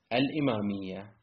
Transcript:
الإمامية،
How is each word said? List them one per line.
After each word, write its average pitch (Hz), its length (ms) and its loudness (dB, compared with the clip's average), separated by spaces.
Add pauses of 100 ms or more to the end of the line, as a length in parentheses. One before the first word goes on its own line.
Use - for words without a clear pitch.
(120)
الإمامية، 104 1120 0